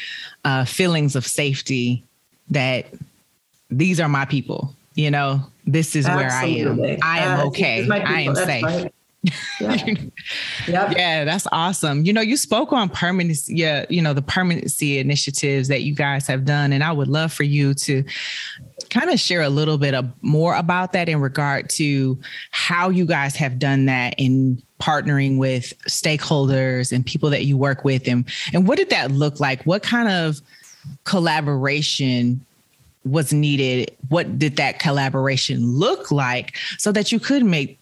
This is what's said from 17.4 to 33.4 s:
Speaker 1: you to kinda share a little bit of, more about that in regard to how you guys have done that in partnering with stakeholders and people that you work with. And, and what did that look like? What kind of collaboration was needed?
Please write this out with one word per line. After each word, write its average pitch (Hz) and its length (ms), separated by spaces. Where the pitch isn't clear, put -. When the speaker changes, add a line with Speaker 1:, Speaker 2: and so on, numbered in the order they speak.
Speaker 1:
you 143 300
to 139 320
kinda 320 280
share 175 240
a 143 80
little 151 280
bit 139 180
of, 127 120
more 156 340
about 180 380
that 175 160
in 151 100
regard 139 520
to 135 460
how 175 380
you 180 160
guys 139 300
have 127 240
done 139 280
that 123 300
in 131 440
partnering 143 580
with 131 360
stakeholders 135 1040
and 123 120
people 151 260
that 143 140
you 143 120
work 139 260
with. 135 240
And, 123 160
and 180 140
what 254 100
did 370 140
that 143 200
look 143 300
like? 135 220
What 196 200
kind 233 240
of 165 320
collaboration 143 1400
was 143 260
needed? 139 640